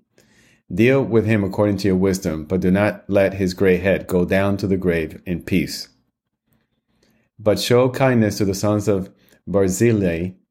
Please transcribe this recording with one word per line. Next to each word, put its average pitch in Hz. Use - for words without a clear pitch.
Deal 127
with 104
him 107
according 101
to 101
your 92
wisdom, 90
but 92
do 92
not 101
let 98
his 95
gray 92
head 90
go 90
down 98
to 95
the 95
grave 82
in 87
peace. -
But 104
show 123
kindness 123
to 107
the 95
sons 104
of 95
Barzillai 92